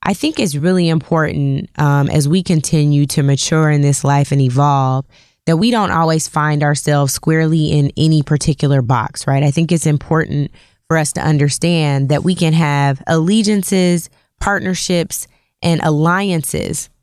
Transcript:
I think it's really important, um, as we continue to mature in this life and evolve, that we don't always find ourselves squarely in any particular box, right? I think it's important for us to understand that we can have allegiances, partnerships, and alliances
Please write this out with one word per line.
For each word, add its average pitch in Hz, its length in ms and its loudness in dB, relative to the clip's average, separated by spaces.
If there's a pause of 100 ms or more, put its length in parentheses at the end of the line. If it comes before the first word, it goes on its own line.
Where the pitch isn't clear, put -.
I 196 120 0
think 311 260 -4
it's 165 160 -2
really 175 320 0
important, 151 880 -2
um, 143 300 2
as 143 200 0
we 185 140 2
continue 147 640 2
to 139 160 -2
mature 151 480 0
in 147 120 2
this 139 200 0
life 143 300 2
and 139 80 2
evolve, 135 680 0 (400)
that 165 120 2
we 220 120 2
don't 214 220 0
always 160 340 0
find 151 380 0
ourselves 143 480 0
squarely 160 580 0
in 147 260 2
any 156 280 2
particular 139 580 0
box, 120 460 -2
right? 139 160 0
I 143 80 2
think 165 180 0
it's 135 160 0
important 147 640 -2 (360)
for 165 100 0
us 151 160 -2
to 143 80 -6
understand 147 880 0
that 143 160 0
we 180 100 2
can 170 200 0
have 143 520 0
allegiances, 185 1000 0 (320)
partnerships, 185 840 -4 (340)
and 170 220 0
alliances 165 1040 -2 (140)